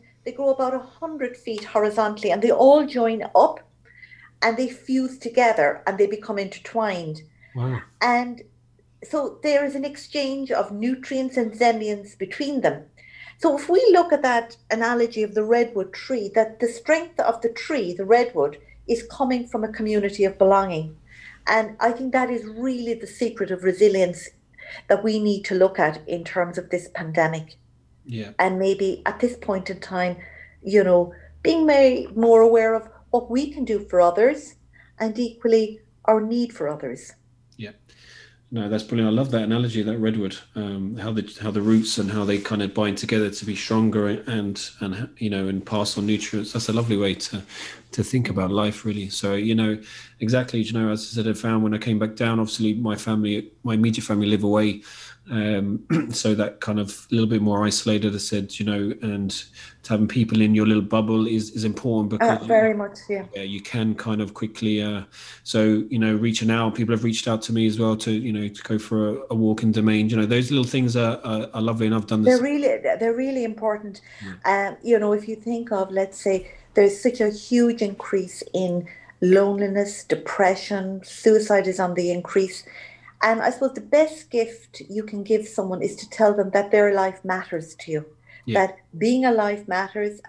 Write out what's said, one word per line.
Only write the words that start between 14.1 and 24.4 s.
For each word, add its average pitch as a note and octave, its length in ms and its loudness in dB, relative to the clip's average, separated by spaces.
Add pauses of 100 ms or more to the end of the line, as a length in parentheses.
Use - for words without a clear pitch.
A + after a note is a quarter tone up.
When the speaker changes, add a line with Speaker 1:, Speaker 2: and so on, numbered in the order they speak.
Speaker 1:
at D4 100 4
that A#3 340 0 (140)
analogy A#3 520 0
of G#3 120 -4
the G#3+ 100 0
redwood A3+ 480 0
tree, G#3+ 420 -6
that A3 260 2
the A#3+ 80 0
strength D#4+ 520 -2
of A3+ 220 0
the A3+ 60 0
tree, A3+ 460 -4
the G3 100 -6
redwood, F#3+ 540 2 (280)
is A#3 240 0
coming B3 360 -2
from G#3+ 180 -4
a A3 80 -6
community G#3 520 0
of F#3+ 140 0
belonging. F#3+ 580 2 (500)
And G#3+ 340 0
I A#3 120 2
think B3+ 200 -4
that B3+ 180 2
is A3+ 140 -4
really A#3 500 -4
the A3+ 120 -8
secret G#3 440 -4
of F3+ 140 -4
resilience F#3 640 4 (600)